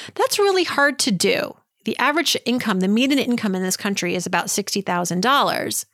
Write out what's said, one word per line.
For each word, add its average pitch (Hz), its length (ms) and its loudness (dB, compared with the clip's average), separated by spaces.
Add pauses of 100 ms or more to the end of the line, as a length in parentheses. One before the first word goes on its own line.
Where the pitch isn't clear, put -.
(160)
That's - 240 0
really 392 240 4
hard 285 360 2
to 262 120 0
do. 185 440 0 (280)
The - 160 -4
average 294 360 0 (100)
income, 233 340 0
the 185 80 2
median 262 320 2
income 233 340 0
in 185 80 -2
this 185 160 -2
country 185 380 -4
is 180 100 -4
about 180 240 -2
sixty - 320 -2
thousand 175 400 -2
dollars. 233 720 0